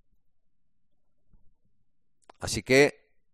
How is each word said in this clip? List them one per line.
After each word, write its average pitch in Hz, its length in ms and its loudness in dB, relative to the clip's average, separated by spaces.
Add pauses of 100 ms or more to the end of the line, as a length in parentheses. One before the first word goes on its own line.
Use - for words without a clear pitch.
(2500)
Así - 240 -8
que - 480 0 (220)